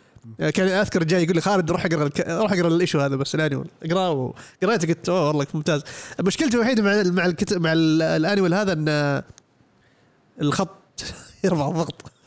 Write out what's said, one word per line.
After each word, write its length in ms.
آه، 100
كان 180
أذكر 360
جاي 200
يقول 120
لي: 60
"خالد، 300
روح 140
اقرأ 220
الك-، 220
روح 240
اقرأ 140
الإيشو 320
هذا 160
بس، 200
الأنيوال. 320
اقرأه." 500
قريته، 240
قلت: 220
"أوه، 180
والله 260
ممتاز." 300
مشكلتي 360
الوحيدة 280
مع 180
ال-، 120
مع 120
الكت-، 280
مع 200
ال-، 280
الأنيوال 520
هذا 200
إن 500
الخط 640
<laughs> 400
يرفع 240
الضغط. 440